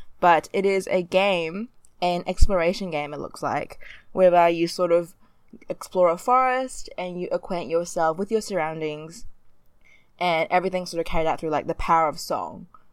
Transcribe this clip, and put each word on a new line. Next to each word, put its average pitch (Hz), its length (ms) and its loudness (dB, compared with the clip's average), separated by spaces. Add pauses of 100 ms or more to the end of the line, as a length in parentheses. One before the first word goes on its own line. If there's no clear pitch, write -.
(180)
but 165 340 4
it 196 140 0
is 196 220 0
a 185 140 0
game, 185 640 -2 (340)
an 175 240 -2
exploration 185 640 4
game 147 240 -6
it 143 60 -10
looks - 220 -14
like, 143 360 -6 (340)
whereby 175 360 6
you 170 180 2
sort 175 240 -2
of 170 240 2 (540)
explore - 400 0
a 170 100 2
forest 254 800 0
and 180 240 -8
you 180 120 -6
acquaint 175 380 -6
yourself 165 480 -2
with 208 120 -6
your 220 100 0
surroundings, 160 840 -6 (920)
and 170 320 2
everything's 180 400 0
sort 165 100 -4
of 165 60 -4
carried 165 200 0
out 147 140 0
through, 160 100 -4
like, 147 160 -2
the 165 80 -2
power 165 340 2
of 147 120 -6
song, 95 460 -8 (260)